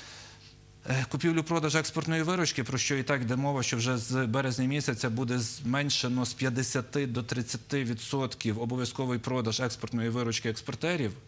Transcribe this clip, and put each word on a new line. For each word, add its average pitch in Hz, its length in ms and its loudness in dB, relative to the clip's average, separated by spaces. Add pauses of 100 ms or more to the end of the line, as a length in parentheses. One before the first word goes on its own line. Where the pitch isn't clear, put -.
(880)
е, 131 220 0
купівлю-продаж 160 640 2
експортної 160 480 2
виручки, 160 400 2
про 131 140 -2
що - 180 2
і 131 80 2
так 139 180 2
йде 123 140 0
мова, 139 280 0
що 123 140 0
вже 123 200 2
з 127 280 0
березня 127 400 2
місяця 135 440 0
буде 123 300 0
зменшено 123 840 0
з 120 80 -2
п'ятдесяти 131 760 0
до 120 160 -2
тридцяти 127 600 -2
відсотків 117 800 -2
обов'язковий 123 580 0
продаж 117 400 0
експортної 117 500 -2
виручки 117 400 0
експортерів. 135 640 -2 (160)